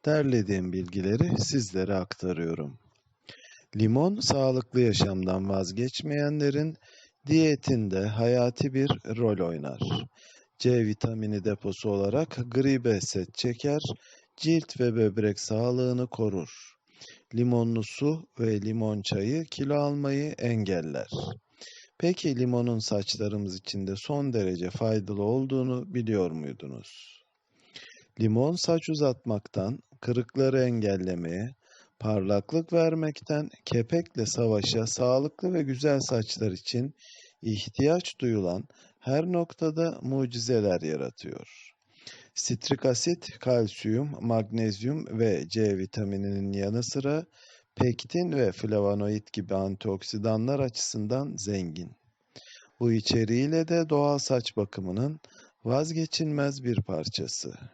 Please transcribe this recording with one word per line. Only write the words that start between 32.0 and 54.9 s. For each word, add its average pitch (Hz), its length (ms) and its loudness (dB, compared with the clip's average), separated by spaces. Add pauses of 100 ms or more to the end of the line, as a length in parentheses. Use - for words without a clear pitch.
vermekten, 160 760 0 (160)
kepekle 120 600 0
savaşa, 110 600 2
sağlıklı 135 640 0
ve 160 100 0
güzel 135 360 2
saçlar 113 520 -2
için 123 420 -4 (480)
ihtiyaç 131 800 0
duyulan 101 440 0 (360)
her 143 240 0
noktada 165 800 -2
mucizeler 120 800 0
yaratıyor. - 920 -8 (640)
Sitrik - 500 -2
asit, 139 540 0
kalsiyum, 120 840 0
magnezyum 113 960 -2
ve 87 280 2
C 104 300 2
vitamininin 98 760 -4
yanı 104 300 0
sıra 143 420 -2 (500)
pektin 165 560 0
ve 123 200 4
flavonoid 104 840 0
gibi 98 220 -4
antioksidanlar 110 1040 -2
açısından 120 800 -4
zengin. 90 540 -6 (880)
Bu 120 120 4
içeriğiyle 123 760 2
de 170 220 0
doğal 143 280 4
saç 127 400 -2
bakımının 104 600 -4 (460)